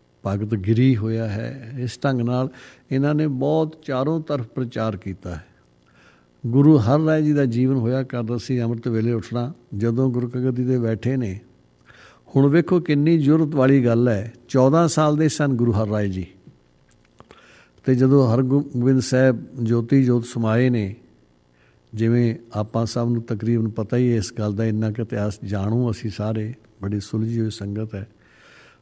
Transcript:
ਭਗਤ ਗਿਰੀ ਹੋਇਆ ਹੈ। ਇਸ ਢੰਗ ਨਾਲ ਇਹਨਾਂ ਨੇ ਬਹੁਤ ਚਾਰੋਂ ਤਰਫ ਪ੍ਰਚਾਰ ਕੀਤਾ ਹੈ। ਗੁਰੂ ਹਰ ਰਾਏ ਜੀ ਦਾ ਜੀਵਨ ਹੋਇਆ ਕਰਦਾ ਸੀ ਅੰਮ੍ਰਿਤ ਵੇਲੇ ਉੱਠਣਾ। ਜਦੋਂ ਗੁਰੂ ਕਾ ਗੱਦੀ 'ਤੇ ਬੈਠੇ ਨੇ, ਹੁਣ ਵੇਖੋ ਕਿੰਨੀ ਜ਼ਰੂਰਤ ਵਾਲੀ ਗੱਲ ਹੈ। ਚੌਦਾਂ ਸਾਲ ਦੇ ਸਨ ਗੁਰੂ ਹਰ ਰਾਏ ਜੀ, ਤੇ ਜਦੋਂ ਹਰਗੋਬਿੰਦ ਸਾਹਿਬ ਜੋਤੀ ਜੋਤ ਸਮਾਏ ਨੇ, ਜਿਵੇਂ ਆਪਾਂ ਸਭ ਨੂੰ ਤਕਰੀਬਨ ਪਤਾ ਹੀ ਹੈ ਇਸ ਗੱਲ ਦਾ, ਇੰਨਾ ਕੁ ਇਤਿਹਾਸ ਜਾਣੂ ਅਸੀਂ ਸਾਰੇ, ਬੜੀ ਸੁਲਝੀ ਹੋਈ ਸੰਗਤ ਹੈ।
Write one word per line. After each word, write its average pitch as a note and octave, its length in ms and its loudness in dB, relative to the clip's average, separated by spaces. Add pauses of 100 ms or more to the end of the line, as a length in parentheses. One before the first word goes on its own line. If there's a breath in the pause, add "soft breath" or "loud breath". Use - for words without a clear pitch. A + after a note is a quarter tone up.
(280)
ਭਗਤ G#2 280 -2
ਗਿਰੀ A2+ 400 2
ਹੋਇਆ A2+ 320 -2
ਹੈ। A#2 520 -8
ਇਸ B2 240 -8
ਢੰਗ C3 180 0
ਨਾਲ B2 280 -2 (420 loud breath)
ਇਹਨਾਂ C#3+ 240 0
ਨੇ D#3 120 0
ਬਹੁਤ D#3 540 -2
ਚਾਰੋਂ D3 400 -2
ਤਰਫ C#3+ 260 -6
ਪ੍ਰਚਾਰ A#2 500 -4
ਕੀਤਾ F2+ 380 -10
ਹੈ। D#2+ 100 -14 (1000 soft breath)
ਗੁਰੂ C#3+ 300 6
ਹਰ B2 220 4
ਰਾਏ D#3 220 2
ਜੀ D3+ 120 2
ਦਾ C#3+ 120 2
ਜੀਵਨ B2+ 300 0
ਹੋਇਆ B2+ 280 0
ਕਰਦਾ A#2+ 340 -6
ਸੀ B2 240 -4
ਅੰਮ੍ਰਿਤ A#2 260 -4
ਵੇਲੇ A2+ 260 0
ਉੱਠਣਾ। A#2+ 400 -6 (240)
ਜਦੋਂ A#2 340 0
ਗੁਰੂ A#2+ 180 -4
ਕਾ B2 100 -6
ਗੱਦੀ B2+ 240 -2
'ਤੇ B2+ 160 0
ਬੈਠੇ A#2 380 -2
ਨੇ, G#2 220 -4 (960 loud breath)
ਹੁਣ C#3 140 6
ਵੇਖੋ E3+ 300 2
ਕਿੰਨੀ D3+ 380 2
ਜ਼ਰੂਰਤ D#3 380 2
ਵਾਲੀ C3+ 300 4
ਗੱਲ A#2 220 4
ਹੈ। A2 260 -2 (140)
ਚੌਦਾਂ C#3 400 4
ਸਾਲ D3+ 300 2
ਦੇ D#3 120 2
ਸਨ D3 180 0
ਗੁਰੂ A#2+ 240 0
ਹਰ G#2 160 0
ਰਾਏ G#2 220 -2
ਜੀ, F#2 160 -6 (1600 soft breath)
ਤੇ C3 100 2
ਜਦੋਂ C3 400 4
ਹਰਗੋਬਿੰਦ C3 640 2
ਸਾਹਿਬ B2+ 460 2 (180)
ਜੋਤੀ A#2 400 2
ਜੋਤ A#2+ 220 2
ਸਮਾਏ A#2 440 0
ਨੇ, G#2 260 -2 (1000 soft breath)
ਜਿਵੇਂ A#2 420 2 (180)
ਆਪਾਂ A2 320 -2
ਸਭ A#2+ 260 -4
ਨੂੰ A#2 100 -2
ਤਕਰੀਬਨ A2+ 480 -2
ਪਤਾ A2 280 -4
ਹੀ B2 140 2
ਹੈ A#2 40 2
ਇਸ G#2+ 240 -4
ਗੱਲ G#2 160 -2
ਦਾ, A2 100 -2
ਇੰਨਾ A2 260 -2
ਕੁ A2+ 100 -8
ਇਤਿਹਾਸ G#2 420 -6
ਜਾਣੂ G#2+ 480 -2
ਅਸੀਂ G#2 200 -8
ਸਾਰੇ, A2 420 -6 (280)
ਬੜੀ G2 180 -4
ਸੁਲਝੀ A2 420 -4
ਹੋਈ A2 80 -2
ਸੰਗਤ G#2+ 460 -8
ਹੈ। G2 120 -10 (760 soft breath)